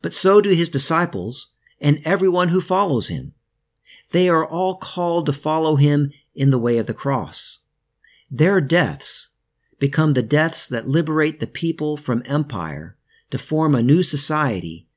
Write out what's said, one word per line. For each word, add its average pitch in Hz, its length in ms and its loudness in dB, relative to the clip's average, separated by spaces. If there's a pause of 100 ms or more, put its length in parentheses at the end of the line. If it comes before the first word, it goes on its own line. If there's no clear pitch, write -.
But - 140 -6
so 202 260 6
do 208 100 0
his 170 200 2
disciples 139 800 -4 (280)
and 143 240 2
everyone 180 440 2
who 180 140 2
follows 180 460 0
him. 69 260 -8 (760)
They 180 160 4
are 165 180 2
all 185 300 -2
called 170 500 -2
to 151 60 0
follow 156 440 0
him 147 340 4 (240)
in 139 160 2
the 131 80 4
way 120 200 2
of 107 80 -2
the 110 80 -6
cross. - 640 -6 (720)
Their 175 300 2
deaths 135 680 -2 (500)
become 143 360 2
the 127 80 2
deaths 151 440 0
that 120 220 -6
liberate 156 520 0
the 156 60 -6
people 156 500 -4
from 120 280 -4
empire 90 720 -6 (340)
to - 80 -6
form 156 360 0
a 117 80 2
new 147 200 4
society 120 960 -4